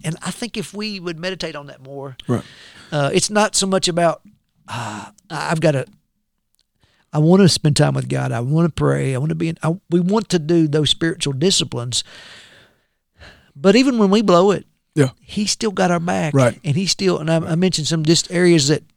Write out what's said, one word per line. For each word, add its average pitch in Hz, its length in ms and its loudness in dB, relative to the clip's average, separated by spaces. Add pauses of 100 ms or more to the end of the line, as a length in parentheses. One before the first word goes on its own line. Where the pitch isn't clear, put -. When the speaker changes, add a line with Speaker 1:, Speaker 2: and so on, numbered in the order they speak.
Speaker 1:
and 156 180 -6
I 175 80 -10
think 233 280 -10
if 190 180 -10
we 208 240 -8
would 170 180 -10
meditate 170 380 -8
on 143 100 -12
that 131 160 -20
more, 135 360 -14 (100)
Speaker 2:
Right. 110 160 -2 (480)
Speaker 1:
uh, 143 200 0
it's 185 200 -2
not 208 240 2
so 196 100 -2
much 190 220 0
about, 170 340 0 (460)
uh, 107 420 -12 (220)
I, 147 200 -6
I've 160 80 -2
gotta, 147 280 0 (1200)
I 151 60 -4
wanna 175 320 6
spend - 280 0
time 143 180 2
with 127 140 -6
God. 131 220 -4
I 120 100 -4
wanna 160 280 0
pray. 139 460 -2
I - 20 -4
wanna 156 160 -4
be 165 160 -4
in, 165 140 -8
I, 160 120 0 (140)
we 175 120 2
want 196 280 0
to 180 80 0
do 160 300 2
those 147 240 0
spiritual 156 420 -2
disciplines. 127 680 -2 (1500)
But 185 200 4
even 254 220 4
when 202 120 4
we 214 120 4
blow 190 300 4
it, - 140 -2 (300)
Speaker 2:
Yeah. 131 240 2
Speaker 1:
he's - 320 -4
still 220 200 -4
got 185 200 0
our 175 80 0
back. 170 340 -4
Speaker 2:
Right. 131 300 2
Speaker 1:
And 139 120 -2
he 190 100 -2
still, 185 340 0
and 156 100 -6
I, 165 80 2
I 170 180 -2
mentioned 160 320 0
some 160 180 -2
just 165 260 2
areas 170 380 4
that 147 140 0 (140)